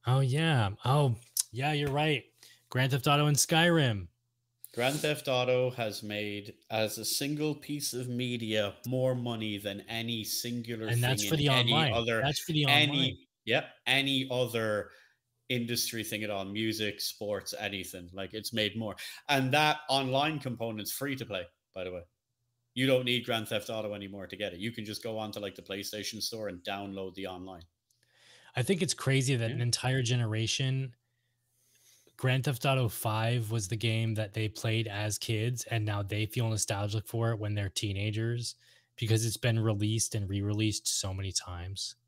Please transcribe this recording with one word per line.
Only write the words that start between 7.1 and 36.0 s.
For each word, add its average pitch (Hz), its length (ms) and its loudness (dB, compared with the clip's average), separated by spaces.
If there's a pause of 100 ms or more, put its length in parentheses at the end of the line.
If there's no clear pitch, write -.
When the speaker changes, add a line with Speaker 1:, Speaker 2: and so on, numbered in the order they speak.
Speaker 2:
piece 147 380 -6
of 123 140 -4
media, 117 760 0
more 127 300 2
money 113 420 -4
than 98 240 -6
any 113 420 -4
singular 117 640 -4
Speaker 1:
And 120 160 2
that's 123 200 2
Speaker 2:
thing 101 40 -2
Speaker 1:
for 156 80 2
Speaker 2:
in - 20 0
Speaker 1:
the 143 120 4
Speaker 2:
any 120 240 6
Speaker 1:
online. 151 180 4
Speaker 2:
other, 113 300 2
Speaker 1:
That's 143 180 0
for - 120 -6
the 151 160 4
Speaker 2:
any, 143 440 6
Speaker 1:
online. 95 60 -10 (280)
Speaker 2:
yep, 127 300 0 (120)
any 135 420 2
other 113 600 0 (580)
industry 120 540 -2
thing 107 200 -4
at 104 80 -4
all, 98 140 -4
music, 107 560 -2
sports, 104 560 -4
anything. 95 560 -8
Like, 95 200 -8
it's 110 200 -8
made 107 240 0
more. 107 180 -4 (340)
And 135 240 2
that 151 360 4
online 135 500 2
component's 113 520 -6
free 139 260 -4
to 113 80 -8
play, 95 200 -6 (280)
by 92 120 -8
the 92 60 -6
way. 87 120 -10 (720)
You 131 120 2
don't 127 180 4
need 120 200 0
Grand 113 240 -2
Theft 107 200 -4
Auto 110 240 -6
anymore 98 340 -10
to 98 100 -12
get 98 160 -4
it. 85 60 -12
You 113 120 -4
can 110 140 -10
just 104 180 -8
go 110 160 -6
onto, 107 200 -8
like, 101 160 -8
the - 80 -16
PlayStation 101 580 -8
Store 110 280 -6
and 90 140 -12
download 98 520 -8
the 95 120 -8
online. 92 360 -12 (920)
Speaker 1:
I 123 80 0
think 180 180 2
it's 170 120 0
crazy 135 420 2
that 113 140 0
Speaker 2:
Yeah. - 60 -4
Speaker 1:
an 117 60 -2
entire 127 420 0
generation, 120 920 0 (1200)
Grand 131 260 2
Theft - 240 -2
Auto 131 220 4
five 113 600 0
was 110 200 -2
the 117 60 -2
game 113 400 0
that 107 180 -4
they 110 160 0
played 110 380 -2
as 104 300 -4
kids, 117 460 -2
and 110 220 -2
now 104 180 0